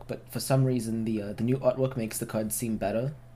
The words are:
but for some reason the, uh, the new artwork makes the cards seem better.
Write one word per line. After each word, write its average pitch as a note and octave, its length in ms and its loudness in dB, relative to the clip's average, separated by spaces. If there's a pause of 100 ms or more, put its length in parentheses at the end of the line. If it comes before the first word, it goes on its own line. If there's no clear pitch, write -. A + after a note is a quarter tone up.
but - 220 -8
for A#2 100 -4
some C3+ 240 4
reason A2+ 400 0
the, A2 160 0
uh, G2+ 140 -6
the - 100 -4
new B2+ 140 2
artwork C3 360 2
makes A2+ 220 -4
the - 80 -4
cards A2 300 -2
seem A2+ 240 -2
better. A2 340 0 (240)